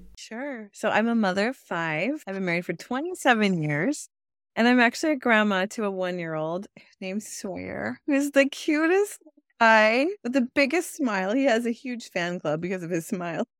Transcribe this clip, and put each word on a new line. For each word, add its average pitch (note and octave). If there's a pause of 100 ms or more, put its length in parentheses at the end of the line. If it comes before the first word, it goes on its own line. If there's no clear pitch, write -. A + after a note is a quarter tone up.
(200)
Sure. A3+
So -
I'm A3
a A#3
mother G3+
of C4+
five. E3+
I've G3
been F#3+
married F3
for -
twenty-seven A#3
years, D3+ (460)
and A#3
I'm B3
actually B3+
a C#4
grandma G#3+
to A3
a G3
one-year-old F3 (340)
named G3
Sawyer, G3
who's C#4+
the C4+
cutest D#4+ (400)
guy A3+ (180)
with B3
the B3+
biggest D4
smile. G3+
He C4+
has A#3+
a A#3
huge A#3
fan F3
club D#3+
because F3+
of E3
his E3
smile. F3 (140)